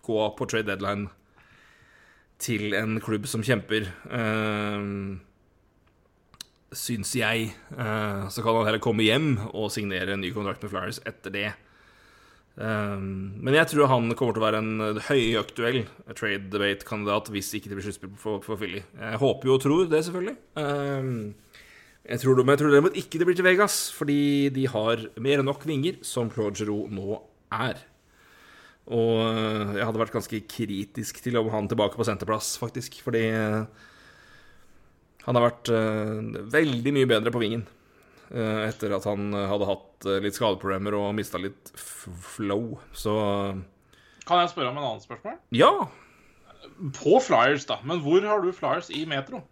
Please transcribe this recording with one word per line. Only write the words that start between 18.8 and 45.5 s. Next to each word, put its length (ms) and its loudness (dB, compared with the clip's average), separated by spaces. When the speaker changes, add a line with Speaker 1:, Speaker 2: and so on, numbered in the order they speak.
Speaker 1:
Jeg 220 -4
håper 300 2
jo 60 6
og 60 0
tror 280 4
det, 160 4
selvfølgelig. 300 -6
Eh, 560 -4
jeg 180 -6
tror 160 6
det, 80 6
men 80 8
jeg 80 2
tror 100 6
derimot 240 6
ikke 240 -6
det 80 4
blir 80 4
til 100 4
Vegas, 300 6
fordi 260 0
de 180 0
har 380 0
mer 220 4
enn 40 2
nok 220 -4
vinger, 320 0
som 320 -2
Claude 240 -2
Giroux 320 -2
nå 300 -6
er. 320 -4
Og, 300 4
eh, 560 0
jeg 80 0
hadde 160 -2
vært 140 -2
ganske 240 -4
kritisk 720 -6
til 160 -2
å 80 2
ha 80 -2
han 160 -2
tilbake 260 2
på 120 -2
senterplass, 520 -2
faktisk, 440 -8
fordi, 260 2
eh, 320 0
han 100 2
har 80 6
vært, 240 0
eh, 800 0
veldig 420 2
mye 160 4
bedre 240 4
på 80 -2
vingen, 220 0
eh, 360 -2
etter 300 -4
at 80 -4
han, 300 -2
eh, 120 0
hadde 220 0
hatt, 380 -4
eh, 120 2
litt 140 -2
skadeproblemer 640 0
og 180 0
mistet 280 -4
litt 320 -10
f-, 340 -16
flow, 720 -4
så, 220 -2
eh, 80 -8
Speaker 2:
Kan 160 4
jeg 140 2
spørre 160 -2
om 80 -8
en 40 -4
annen 220 -6
spørsmål? 320 -12